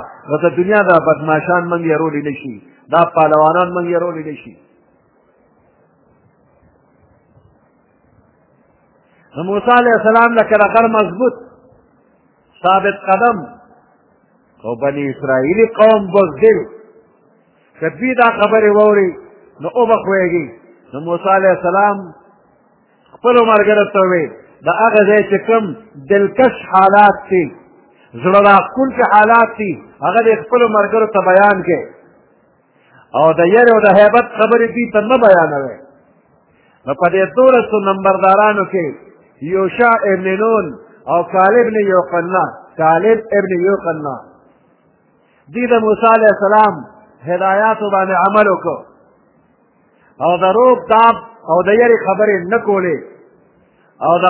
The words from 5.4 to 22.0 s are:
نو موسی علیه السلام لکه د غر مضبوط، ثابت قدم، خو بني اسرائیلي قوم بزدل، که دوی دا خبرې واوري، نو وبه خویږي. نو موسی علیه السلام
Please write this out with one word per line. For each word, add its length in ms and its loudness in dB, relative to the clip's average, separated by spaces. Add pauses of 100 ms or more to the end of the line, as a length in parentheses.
نو 100 -10
موسی 360 -2
علیه 180 2
السلام 400 2
لکه 240 0
د 20 2 (100)
غر 140 2
مضبوط، 460 -2 (1300)
ثابت 340 0 (120)
قدم، 360 0 (1160)
خو 140 -8 (100)
بني 260 -4
اسرائیلي 560 0 (140)
قوم 340 4
بزدل، 440 2 (1200)
که 180 -4
دوی 160 -4
دا 140 2 (100)
خبرې 380 2
واوري، 340 2 (500)
نو 80 -10
وبه 360 0
خویږي. 420 -4 (460)
نو 80 -12
موسی 280 -6
علیه 280 2
السلام 460 -2 (1080)